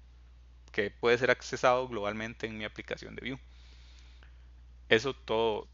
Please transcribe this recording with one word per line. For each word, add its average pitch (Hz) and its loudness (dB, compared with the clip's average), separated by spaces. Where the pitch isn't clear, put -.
que 101 0
puede 120 4
ser 123 2
accesado 127 2
globalmente 110 -6
en 110 -8
mi 107 -6
aplicación 110 -10
de 110 -8
Vue. 135 -10
Eso 127 4
todo, 113 -2